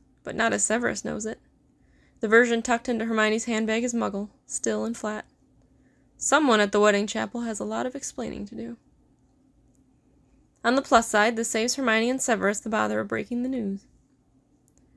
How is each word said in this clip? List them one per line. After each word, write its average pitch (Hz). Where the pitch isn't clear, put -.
but -
not 226
as 208
Severus 220
knows 220
it. 220
The 226
version 233
tucked 233
into 226
Hermione's 220
handbag 220
is 240
Muggle, 208
still 214
and 233
flat. 214
Someone 269
at 202
the 208
wedding 208
chapel 220
has 226
a 208
lot 220
of 254
explaining 226
to 208
do. 233
On 240
the 277
plus 233
side, 220
this 226
saves 233
Hermione 226
and 254
Severus 208
the 220
bother 214
of 214
breaking 226
the 254
news. 208